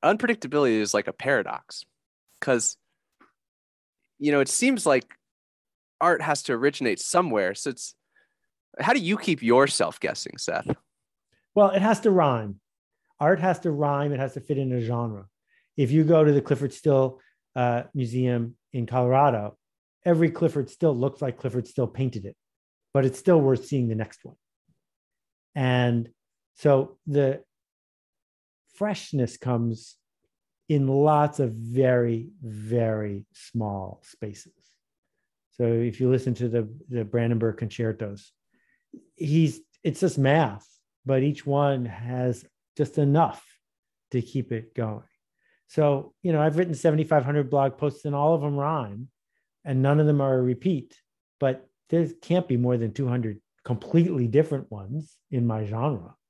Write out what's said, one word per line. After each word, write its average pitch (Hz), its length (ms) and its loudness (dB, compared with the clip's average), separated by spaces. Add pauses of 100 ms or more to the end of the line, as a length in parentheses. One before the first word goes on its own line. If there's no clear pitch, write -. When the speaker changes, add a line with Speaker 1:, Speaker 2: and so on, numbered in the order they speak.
Speaker 1:
Unpredictability 147 760 0
is 104 160 -2
like 104 120 0
a - 60 -8
paradox, - 720 -4 (560)
'cause, 123 360 -2 (1400)
you 147 140 0
know, 143 80 4
it 131 80 2
seems 254 380 0
like 135 320 0 (840)
art 170 200 2
has 147 220 -2
to - 100 -4
originate 123 460 0
somewhere. 110 560 0
So - 160 -8
it's, - 240 -12 (840)
how 185 140 0
do 262 80 2
you 185 160 0
keep 175 260 -2
yourself 120 580 2
guessing, - 360 -8
Seth? - 320 -6 (840)
Speaker 2:
Well, 202 160 6
it 190 100 0
has 208 200 2
to 226 100 4
rhyme. 123 500 2 (580)
Art 160 220 2
has 180 200 0
to 175 100 -2
rhyme. 143 420 -2
It 131 80 -4
has 135 140 -6
to 135 60 -10
fit 135 180 -4
in 131 140 -2
a 123 80 -2
genre. 113 480 -6 (480)
If 131 140 2
you 156 140 4
go 156 180 6
to 151 100 6
the 143 100 4
Clyfford 135 300 -2
Still, 131 480 0 (340)
uh, 123 300 0 (100)
Museum 123 600 -2 (160)
in 120 140 -4
Colorado, 123 680 2 (480)
every 165 260 4
Clyfford 156 380 -2
Still 156 280 0
looks 135 260 -4
like 127 180 -6
Clyfford 120 260 -6
Still 120 220 -2
painted 117 380 -6
it, - 100 -16 (560)
but 139 120 2
it's 131 140 0
still 175 220 4
worth 135 240 2
seeing 123 240 -2
the 110 60 -4
next 107 300 -10
one. - 120 -20 (1160)
And 123 580 0 (420)
so 135 520 2
the 139 380 0 (1300)
freshness 156 640 -4
comes 117 600 -4 (720)
in 139 200 2
lots 147 500 2
of 127 140 0
very, 120 760 0 (120)
very 107 880 -4
small 101 720 -8
spaces. - 480 -16 (1000)
So 120 120 -4
if 117 360 0
you 127 100 2
listen 127 240 2
to 123 140 -4
the, 113 200 -2 (200)
the 120 160 -4
Brandenburg 117 540 0
concertos, 107 760 -8 (840)
he's, 156 460 0 (240)
it's - 160 -4
just 180 180 0
math, 135 500 2 (360)
but 131 180 2
each 147 240 -2
one 139 380 0
has 120 600 -6 (320)
just 147 220 -2
enough 147 460 2 (680)
to 127 120 -2
keep 123 300 -6
it 113 220 -10
going. 110 300 -6 (640)
So, 143 540 0
you 175 100 0
know, 151 100 4
I've 156 140 2
written 175 180 0
seventy-five 151 500 2
hundred 143 260 0
blog 139 280 0
posts - 260 -4
and 143 100 -4
all 147 200 2
of 151 80 -2
them 143 140 -2
rhyme 135 520 -4 (560)
and 131 180 -2
none 143 160 4
of 151 80 4
them 147 140 2
are 135 180 2
a 127 40 2
repeat, 127 580 -2 (400)
but 131 280 -2 (200)
there 165 200 0 (120)
can't 175 260 0
be 127 100 0
more 123 200 0
than 113 160 -2
two 135 160 -4
hundred 113 320 -4 (240)
completely 143 640 0
different 143 420 0
ones 110 460 -12 (140)
in 120 160 -2
my 110 180 -2
genre. 110 500 -6 (160)